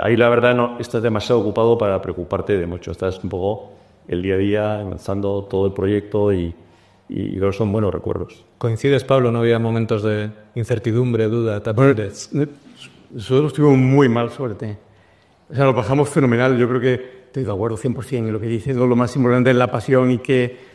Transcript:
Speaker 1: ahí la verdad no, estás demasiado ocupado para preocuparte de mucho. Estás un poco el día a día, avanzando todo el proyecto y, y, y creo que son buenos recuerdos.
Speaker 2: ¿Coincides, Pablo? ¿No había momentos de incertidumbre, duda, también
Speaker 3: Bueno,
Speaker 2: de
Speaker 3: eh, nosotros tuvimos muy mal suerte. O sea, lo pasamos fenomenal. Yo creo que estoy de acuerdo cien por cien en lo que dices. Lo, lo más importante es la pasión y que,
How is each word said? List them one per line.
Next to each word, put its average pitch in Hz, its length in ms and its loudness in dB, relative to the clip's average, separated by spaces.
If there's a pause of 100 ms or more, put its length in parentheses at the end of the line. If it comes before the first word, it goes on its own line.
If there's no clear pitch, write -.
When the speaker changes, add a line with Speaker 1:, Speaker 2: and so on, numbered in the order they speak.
Speaker 1:
ahí 117 160 2
la 120 120 4
verdad 120 260 4
no, 120 240 -2
estás 117 240 -4
demasiado 113 380 0
ocupado 113 360 2
para 98 240 0
preocuparte 90 560 -4
de 87 100 -2
mucho. 87 260 -10
Estás 92 300 -6
un 95 60 -8
poco 95 440 -6 (340)
el 87 160 -4
día 95 120 -2
a 92 40 0
día, 104 420 -2
avanzando 101 720 -6
todo 98 160 0
el 95 60 -2
proyecto 101 600 0
y, 85 220 -2 (540)
y, - 140 -8
y 98 140 -6
creo 98 140 0
que 95 60 -6
son 107 160 -2
buenos 101 200 0
recuerdos. - 520 -8 (140)
Speaker 2:
¿Coincides, 120 460 0
Pablo? 127 280 2
¿No 117 80 0
había 117 180 2
momentos 113 460 -2
de 107 260 -2 (240)
incertidumbre, 117 720 0
duda, 110 340 -2
también 123 360 4
Speaker 3:
Bueno, 104 140 -6
Speaker 2:
de - 340 -6
Speaker 3:
eh, - 20 -8 (680)
nosotros 131 400 0
tuvimos 147 240 4
muy 131 320 6
mal 117 220 0
suerte. 107 480 -8 (720)
O - 40 -16
sea, 139 100 2
lo 131 100 4
pasamos 135 340 0
fenomenal. 127 480 4
Yo 120 120 2
creo 127 120 0
que 127 140 2 (320)
estoy - 160 -8
de 104 80 -4
acuerdo 107 260 -4
cien 123 160 -4
por 117 120 -6
cien 117 220 -4
en 110 60 -4
lo 107 60 -4
que 104 80 -6
dices. 117 300 -4
Lo, 123 100 2
lo 123 80 4
más 120 220 0
importante 123 340 4
es 123 60 4
la 123 120 2
pasión 127 440 2
y 120 60 0
que, 123 380 -2 (180)